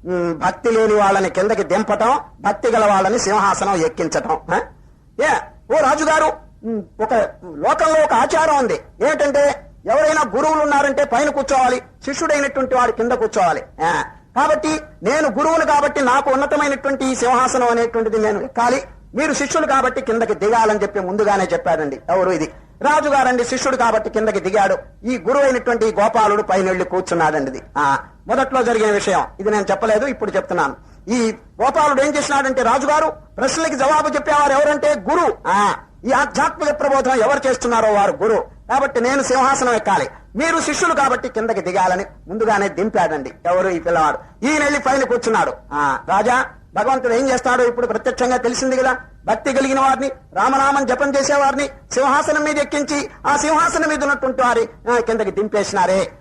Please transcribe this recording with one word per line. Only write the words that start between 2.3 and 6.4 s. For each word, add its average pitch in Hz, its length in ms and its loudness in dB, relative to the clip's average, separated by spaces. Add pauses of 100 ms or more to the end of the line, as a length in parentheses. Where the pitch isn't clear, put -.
భక్తి 208 300 -2
గల 220 140 2
వాళ్ళని 202 340 2
సింహాసనం 196 560 0
ఎక్కించటం." 160 640 -2 (140)
ఆ? 440 80 0 (640)
ఏ, 302 40 2 (460)
ఓ - 0 -
రాజుగారు, 302 600 2 (340)